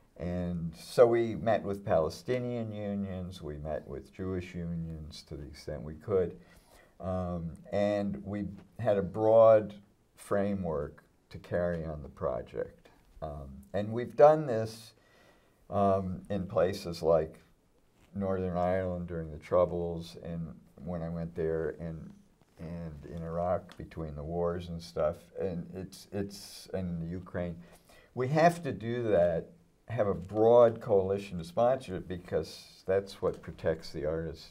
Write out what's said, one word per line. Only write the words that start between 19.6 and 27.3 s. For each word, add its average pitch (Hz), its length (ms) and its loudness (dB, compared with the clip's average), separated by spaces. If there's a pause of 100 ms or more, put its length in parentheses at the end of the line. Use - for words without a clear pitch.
and 85 300 -8 (300)
when 87 180 -6
I 82 60 -6
went 85 260 -6
there, 80 440 -2
and, 82 320 -10 (480)
and 80 560 -10
in 82 80 -8
Iraq 85 540 -2
between 80 400 -8
the 73 60 -8
wars 87 460 -2
and 82 140 -8
stuff, 76 340 -2 (240)
and 85 340 -4
it's, - 380 -12
it's - 640 -8
in 87 260 -4
the 82 60 -6
Ukraine. 87 500 -6 (580)